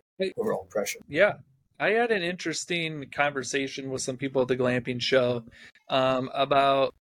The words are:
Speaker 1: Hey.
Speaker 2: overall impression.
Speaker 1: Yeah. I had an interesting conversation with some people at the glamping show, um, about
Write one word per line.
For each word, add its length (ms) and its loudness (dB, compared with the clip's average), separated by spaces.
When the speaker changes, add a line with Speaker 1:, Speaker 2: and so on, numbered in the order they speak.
Speaker 1:
Hey. 200 -2
Speaker 2:
overall 260 -2
impression. 460 -6
Speaker 1:
Yeah. 240 2
I 120 0
had 220 0
an 120 0
interesting 880 -6
conversation 760 -2
with 120 -6
some 140 -4
people 280 0
at 40 0
the 80 2
glamping 460 0
show, 420 2
um, 440 2
about 600 4